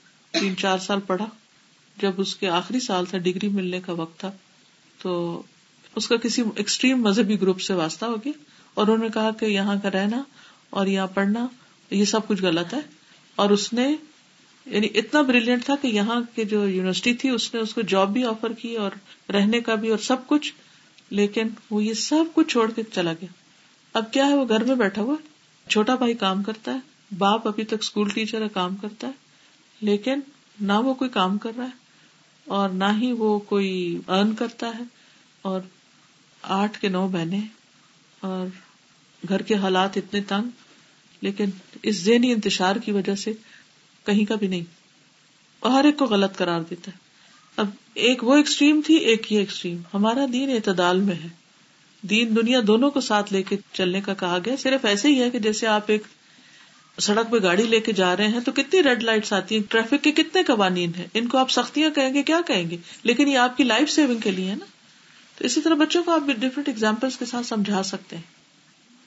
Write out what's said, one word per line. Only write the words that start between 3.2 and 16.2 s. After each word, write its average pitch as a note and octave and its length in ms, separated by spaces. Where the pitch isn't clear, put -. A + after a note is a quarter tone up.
ملنے F#3 320
کا F#3 120
وقت E3 280
تھا، G3 120
تو F3 400
اس G#3+ 140
کا A#3 80
کسی A#3 260
ایکسٹریم B3+ 460
مذہبی G#3 380
گروپ F#3 200
سے G3 140
واسطہ E3 300
ہو A#3 120
گیا C#4 160
اور G#3 120
انہوں A3 120
نے A3+ 160
کہا A3 160
کہ A3 140
یہاں G3+ 380
کا G3+ 80
رہنا G#3 320
اور G3 160
یہاں F#3+ 200
پڑھنا G3+ 400
یہ G3+ 140
سب G#3+ 220
کچھ F#3+ 160
غلط E3+ 320
ہے۔ D4 60
اور G3+ 160
اس G3+ 220
نے، C4 240
یعنی G#3+ 280
اتنا C#4+ 260
بریلینٹ B3 440
تھا C#4 180
کہ C4+ 60
یہاں A3 320